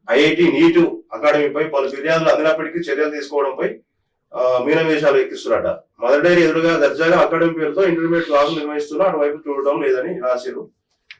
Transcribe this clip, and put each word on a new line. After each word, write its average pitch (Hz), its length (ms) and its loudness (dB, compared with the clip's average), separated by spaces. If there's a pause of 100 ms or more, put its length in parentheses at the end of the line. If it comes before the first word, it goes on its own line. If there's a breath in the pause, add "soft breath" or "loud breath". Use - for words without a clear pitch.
(100)
ఐఐటి 151 420 2
నీట్ 165 500 2 (100)
అకాడమీపై 147 560 0
పలు 139 200 -2
ఫిర్యాదులు 156 400 -2
అందినప్పటికీ 156 500 0
చర్యలు 147 320 -2
తీసుకోవడంపై 143 680 -4 (560)
ఆ, 127 300 0
మీనమేషాలు 151 520 2
ఎక్కిస్తున్నట. - 500 -2 (340)
మదర్ 139 220 2
డైరీ 175 200 4
ఎదురుగా 165 360 2
దర్జాగా 160 400 2
అకాడమీ 165 340 2
పేరుతో 156 320 0
ఇంటర్మీడియట్ 165 400 0
క్లాసులు 151 340 2
నిర్వహిస్తున్నా, 147 460 -4
అటువైపు 151 440 -2
చూడడం 139 340 -2
లేదని 135 380 -2
రాసిరు. 123 480 -6 (520)